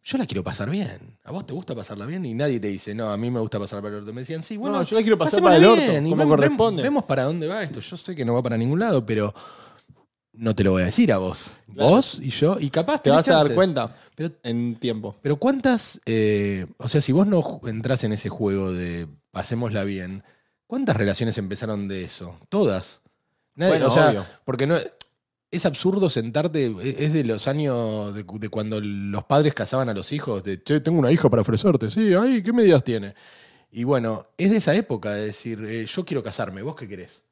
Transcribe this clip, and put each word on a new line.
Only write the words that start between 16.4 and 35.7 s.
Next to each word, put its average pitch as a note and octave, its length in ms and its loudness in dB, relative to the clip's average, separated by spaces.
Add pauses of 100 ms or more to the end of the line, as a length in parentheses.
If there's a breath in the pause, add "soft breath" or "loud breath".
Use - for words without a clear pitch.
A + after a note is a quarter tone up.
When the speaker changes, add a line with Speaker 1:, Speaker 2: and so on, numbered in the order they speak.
Speaker 1:
o B2 100 -6
sea, D3 120 2
si C3+ 120 0
vos F#3 140 6
no F#3+ 160 2
ju-, - 260 -8
entrás A2+ 360 -4
en G#2+ 80 0
ese G#2 160 -4
juego G2 440 -2
de F2 360 -6 (220)
pasémosla G#2+ 540 -4
bien, F#2+ 380 -8 (440)
¿cuántas B3+ 300 -2
relaciones G#2+ 420 0
empezaron G2+ 500 -6
de F#2+ 160 -8
eso? F2 320 -14 (120)
Todas. A#2+ 520 -2 (540)
Nadie, F3+ 180 2
Speaker 2:
Bueno, - 160 2
Speaker 1:
o - 20 4
sea, D#3 200 6
Speaker 2:
obvio. G2 160 -2 (180)
Speaker 1:
porque C3 220 -2
no, E3+ 100 2 (760)
es F3 160 -2
absurdo F#3 420 2
sentarte, C#3+ 580 -2
e-, A2+ 380 -4
es D3+ 80 2
de D#3 120 2
los A2+ 240 0
años A#2 640 -2
de G#2 100 -8
cu-, G2 140 -12
de G#2+ 100 -8
cuando G#2+ 320 -4
los G2+ 440 -6
padres D3 300 2
casaban B2+ 340 -2
a G#2+ 60 -4
los G2 180 -8
hijos, A2+ 320 -6
de, F#2+ 180 -6
"Che, D3 180 0
tengo D#3+ 180 2
una B2+ 120 4
hija D3+ 180 4
para A2 140 4
ofrecerte". A2+ 480 2
"Sí, G#3+ 240 2
ay, A#3 280 2
¿qué G#3+ 100 -2
medidas F#3+ 320 6
tiene?". G#2 300 -4 (580 soft breath)
Y A#2 120 -6
bueno, A#2+ 420 -2 (100)
es F#3+ 140 2
de A3+ 80 4
esa D#3 160 2
época A2+ 380 -2
de G#2 140 -4
decir, G#2+ 380 -8
eh, A2+ 220 -8